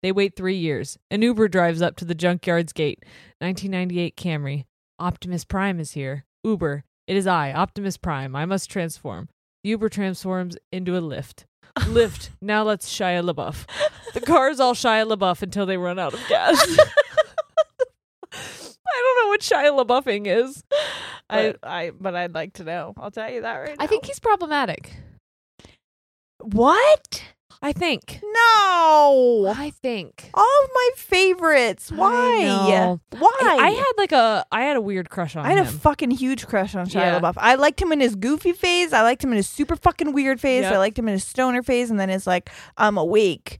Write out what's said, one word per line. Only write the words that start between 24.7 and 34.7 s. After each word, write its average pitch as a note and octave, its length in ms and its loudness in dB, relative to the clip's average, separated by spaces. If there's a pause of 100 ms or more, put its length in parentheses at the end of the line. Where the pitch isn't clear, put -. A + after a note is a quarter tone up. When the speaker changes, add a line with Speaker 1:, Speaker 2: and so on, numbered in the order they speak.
Speaker 2:
What? D#4+ 840 4 (380)
Speaker 1:
I D4 100 -2
think. - 500 -4
Speaker 2:
No. D#4 1300 4
Speaker 1:
I D4 140 -8 (120)
think. A3 520 -8
Speaker 2:
All C5+ 300 6
of C5 100 -6
my B4 220 4
favorites. E4+ 960 2
Speaker 1:
I D#4+ 60 -8
Speaker 2:
Why? A#4 460 2
Speaker 1:
know. F#3 580 2 (180)
Speaker 2:
Why? A4 240 4
Speaker 1:
I, G4 140 4 (100)
I F#4 40 6
had, B4+ 260 0
like, G4+ 160 0
a, A3+ 400 4
I A3 100 -2
had C#4+ 140 0